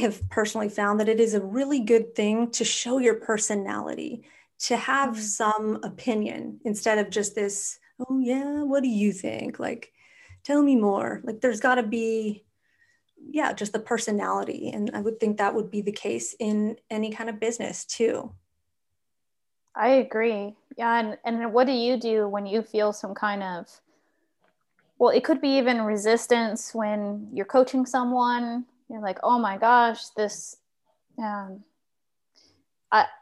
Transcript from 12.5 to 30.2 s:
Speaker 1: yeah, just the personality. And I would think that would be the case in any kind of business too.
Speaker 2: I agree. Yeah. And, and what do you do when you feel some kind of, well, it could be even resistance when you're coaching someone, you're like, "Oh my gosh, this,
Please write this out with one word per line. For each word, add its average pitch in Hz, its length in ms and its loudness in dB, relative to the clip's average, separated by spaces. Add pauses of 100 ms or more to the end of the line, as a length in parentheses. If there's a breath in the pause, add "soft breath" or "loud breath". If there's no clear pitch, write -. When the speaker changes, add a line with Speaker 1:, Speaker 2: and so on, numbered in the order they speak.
Speaker 1:
yeah, 302 220 0
just 208 220 -6
the 214 60 0
personality. 214 920 -2
And 208 220 -4
I 208 80 -6
would 220 180 -4
think 214 180 0
that 202 180 2
would 208 160 -2
be 202 100 -4
the 202 100 -4
case 226 480 -6
in 214 380 0 (120)
any 214 220 -2
kind 220 180 -8
of 214 100 -8
business - 440 -4
too. - 480 -2 (1400)
Speaker 2:
I 226 140 4
agree. 220 680 2 (220)
Yeah. 233 220 2
And, 214 260 -4
and 233 280 -2
what 247 140 6
do 277 60 2
you 240 240 2
do 220 300 0
when 202 180 -4
you 214 160 -2
feel 214 320 0
some 202 200 -10
kind 202 300 -2
of, 180 380 -10 (1160)
well, 240 140 6
it 254 120 4
could 311 180 2
be 269 160 2
even 240 260 2
resistance 220 880 0
when 208 600 -4
you're 196 120 -4
coaching 254 400 2
someone, 240 800 0 (240)
you're 226 120 -12
like, 190 220 -4
"Oh 240 140 4
my 196 200 0
gosh, 233 580 4
this, - 420 -4 (640)